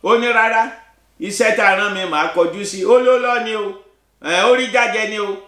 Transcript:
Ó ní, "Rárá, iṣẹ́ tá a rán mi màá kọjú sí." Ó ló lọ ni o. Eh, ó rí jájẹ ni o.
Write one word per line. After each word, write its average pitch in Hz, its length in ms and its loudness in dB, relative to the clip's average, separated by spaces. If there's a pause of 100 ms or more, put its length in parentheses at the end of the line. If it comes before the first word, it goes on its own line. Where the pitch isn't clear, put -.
Ó 226 180 2
ní, 240 100 0
"Rárá, 226 420 0 (500)
iṣẹ́ 214 360 -2
tá 214 100 2
a 190 100 4
rán 202 180 -2
mi 190 100 -6
màá 160 280 -2
kọjú 170 320 -2
sí." 190 200 -6
Ó 233 140 6
ló 254 200 4
lọ 240 260 -2
ni 220 100 -6
o. 202 180 -6 (500)
Eh, 175 220 0
ó 247 120 6
rí 254 100 -2
jájẹ 220 420 -2
ni 214 100 -8
o. 196 180 -6 (120)